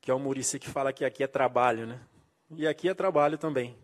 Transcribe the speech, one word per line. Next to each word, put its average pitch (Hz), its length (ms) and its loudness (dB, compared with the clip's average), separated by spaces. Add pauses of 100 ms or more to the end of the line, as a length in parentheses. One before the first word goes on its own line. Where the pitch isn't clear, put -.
Que - 100 -6
é 131 40 4
o 131 40 -2
Muricy, 135 400 -4
que - 100 -12
fala 135 240 -2
que 139 120 -4
aqui 131 180 -2
é 135 60 0
trabalho, 123 580 2
né? 120 140 -12 (520)
E 160 140 -4
aqui 156 220 0
é 190 60 0
trabalho 151 420 2
também 131 480 -4